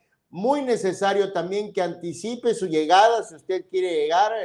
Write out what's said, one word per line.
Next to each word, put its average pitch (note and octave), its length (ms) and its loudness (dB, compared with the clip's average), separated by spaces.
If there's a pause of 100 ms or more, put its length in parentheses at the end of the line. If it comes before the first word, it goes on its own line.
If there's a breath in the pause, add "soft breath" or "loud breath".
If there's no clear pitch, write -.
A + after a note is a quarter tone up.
(280 soft breath)
muy B3 340 0
necesario G3 720 0
también F#3+ 400 -4
que F#3+ 100 -2
anticipe G#3 720 -4
su F#3 120 -4
llegada, F#3 560 4
si - 120 -16
usted F3+ 360 -6
quiere F3+ 240 -2
llegar E3 380 2 (120)